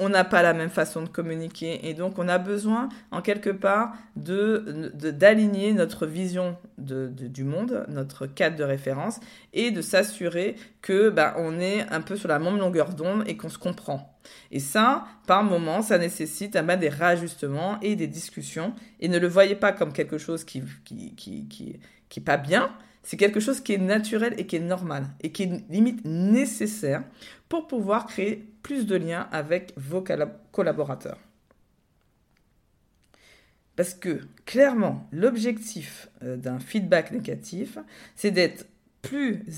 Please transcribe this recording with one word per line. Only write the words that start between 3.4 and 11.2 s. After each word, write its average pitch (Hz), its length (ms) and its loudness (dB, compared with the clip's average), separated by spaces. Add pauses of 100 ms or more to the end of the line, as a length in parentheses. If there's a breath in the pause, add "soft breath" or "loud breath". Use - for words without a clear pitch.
part, 202 440 2 (220 loud breath)
de, 185 760 -2
de, 151 200 -4
d'aligner 202 600 6
notre 175 320 0
vision 180 500 -4 (220)
de, 131 280 -6
de, 127 220 -10
du 135 160 -8
monde, 202 440 -4
notre 139 380 -8
cadre 160 300 0
de 151 80 -2
référence 139 560 -4 (320 loud breath)
et 233 180 0
de 180 100 -2
s'assurer 190 760 0 (260 loud breath)
que, 202 260 4
bah, 160 300 4